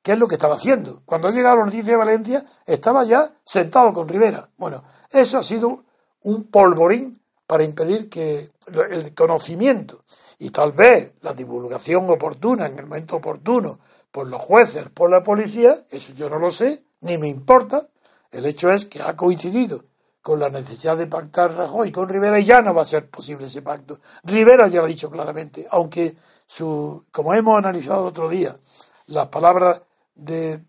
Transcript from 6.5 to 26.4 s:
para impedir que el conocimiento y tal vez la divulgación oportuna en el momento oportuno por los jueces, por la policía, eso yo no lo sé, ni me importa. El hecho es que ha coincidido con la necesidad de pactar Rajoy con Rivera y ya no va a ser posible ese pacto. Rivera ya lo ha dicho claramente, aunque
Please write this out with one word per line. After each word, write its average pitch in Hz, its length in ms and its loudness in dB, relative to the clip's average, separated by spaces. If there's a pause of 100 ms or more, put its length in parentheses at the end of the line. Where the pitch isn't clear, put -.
para 156 180 2
impedir 165 440 -4
que 151 420 -8 (400)
el 156 240 -10
conocimiento 170 880 -2 (340)
y - 120 -14
tal 147 220 0
vez 196 480 6
la 117 140 -10
divulgación 123 760 -4
oportuna 160 560 -2
en 135 120 -12
el 139 80 -16
momento 160 300 -10
oportuno 156 640 -4 (320)
por 135 160 -12
los 127 160 -12
jueces, 180 480 2
por 175 200 0
la 180 120 6
policía, 214 540 2 (140)
eso 135 240 -14
yo 143 140 -8
no 151 100 -6
lo 175 120 0
sé, 285 340 -2 (180)
ni 170 160 -6
me 151 100 -4
importa. 226 580 2 (440)
El 123 160 -8
hecho 151 240 0
es 202 160 0
que - 140 -16
ha 165 140 -6
coincidido 180 720 -2 (380)
con 156 180 -2
la 143 80 -2
necesidad 139 480 -6
de 165 100 -4
pactar 165 480 -2
Rajoy 180 380 -4
con 185 160 -6
Rivera 202 320 0
y 208 40 0
ya 240 180 8
no 196 100 0
va 165 100 2
a 147 40 -6
ser 151 240 -6
posible 135 360 -14
ese 135 140 -14
pacto. 143 380 -14 (240)
Rivera 220 460 6
ya 175 120 0
lo 160 60 0
ha - 20 -2
dicho 151 220 -10
claramente, 151 600 -12
aunque 170 460 -2 (300)